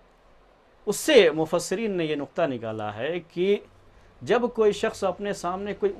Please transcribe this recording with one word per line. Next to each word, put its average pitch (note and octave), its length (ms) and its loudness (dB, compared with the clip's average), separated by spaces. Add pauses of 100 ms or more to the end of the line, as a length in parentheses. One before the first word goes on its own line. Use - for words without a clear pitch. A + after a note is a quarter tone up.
(880)
उससे G#3 440 6
मुफस्सिरीन F3 600 -2
ने E3+ 120 -2
ये D3+ 120 -4
नुक्ता D3 300 -4
निकाला A2 440 -6
है C#3 300 -6
कि F#3+ 400 0 (640)
जब A#3 280 0
कोई G#3+ 200 4
शख्स A3 320 -4
अपने G3 300 -4
सामने F#3+ 400 -6
कोई G3+ 260 -2